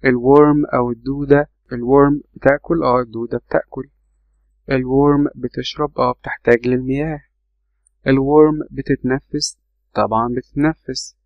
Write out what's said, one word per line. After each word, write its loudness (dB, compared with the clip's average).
الورم 4
او -2
الدودة، 0
الورم 2
بتاكل، 0
اه 0
الدودة -8
بتاكل، -8
الورم 2
بتشرب، -8
اه 0
بتحتاج -2
للمياه، -4
الورم 4
بتتنفس، -6
طبعًا -2
بتتنفس -6